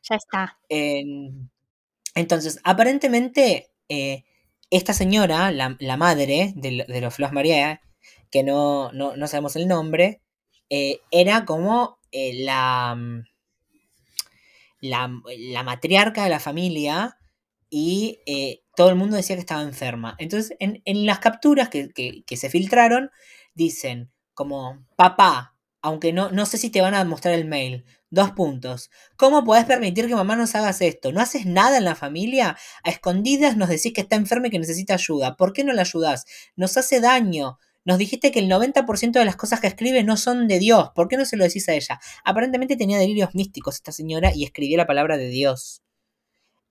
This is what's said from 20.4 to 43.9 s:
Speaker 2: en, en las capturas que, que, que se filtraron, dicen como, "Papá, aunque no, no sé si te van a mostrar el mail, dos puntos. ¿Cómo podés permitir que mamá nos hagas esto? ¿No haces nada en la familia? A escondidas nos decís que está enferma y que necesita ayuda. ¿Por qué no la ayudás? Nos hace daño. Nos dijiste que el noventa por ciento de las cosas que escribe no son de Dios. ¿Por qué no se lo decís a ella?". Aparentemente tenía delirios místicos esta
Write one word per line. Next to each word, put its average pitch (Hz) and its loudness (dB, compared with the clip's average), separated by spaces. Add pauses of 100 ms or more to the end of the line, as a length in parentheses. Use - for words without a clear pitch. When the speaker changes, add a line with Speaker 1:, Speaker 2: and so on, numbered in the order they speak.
Speaker 2:
en, 202 -6
en 202 -2
las 208 0
capturas 247 2
que, 139 -6
que, - -10
que 123 -10
se 131 -8
filtraron, 240 2 (440)
dicen 127 -4 (240)
como, 139 -10 (120)
"Papá, 180 4 (260)
aunque 156 -2
no, 185 -2
no 202 0
sé - -6
si 226 -4
te 196 0
van 190 2
a 196 2
mostrar 170 -2
el 165 -2
mail, 131 -6 (260)
dos 190 2
puntos. 131 -6 (260)
¿Cómo 277 6
podés 226 6
permitir 233 2
que 240 -2
mamá 208 0
nos 226 0
hagas 214 0
esto? - 0
¿No 185 0
haces 240 -2
nada 208 4
en 214 2
la 165 0
familia? 185 -2 (280)
A 175 -2
escondidas 226 0
nos 190 2
decís 175 -2
que 202 -4
está 208 0
enferma 233 0
y 233 -2
que 196 -2
necesita 170 -4
ayuda. 139 -2
¿Por 185 2
qué 277 -4
no 277 0
la 208 0
ayudás? 160 -2 (320)
Nos 185 -2
hace 262 2
daño. 190 2 (260)
Nos 180 0
dijiste 240 0
que 240 -2
el 196 0
noventa 247 2
por 214 -4
ciento 240 0
de 233 6
las 185 -2
cosas 226 -4
que 214 -2
escribe 240 0
no 214 2
son 247 0
de 190 2
Dios. 208 6
¿Por 175 2
qué 254 -2
no 269 0
se 254 -6
lo 190 4
decís 185 -2
a 165 0
ella?". 131 -4 (240)
Aparentemente 254 0
tenía 202 0
delirios 196 0
místicos 190 -6
esta - -14